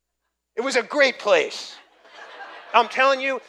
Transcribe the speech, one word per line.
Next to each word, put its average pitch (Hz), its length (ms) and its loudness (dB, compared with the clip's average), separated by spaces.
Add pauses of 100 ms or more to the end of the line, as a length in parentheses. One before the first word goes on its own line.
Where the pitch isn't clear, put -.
(560)
It 208 40 -4
was 254 160 -2
a 233 60 4
great 262 360 2
place. 160 580 0 (1000)
I'm 226 140 4
telling 262 320 0
you, 269 280 -4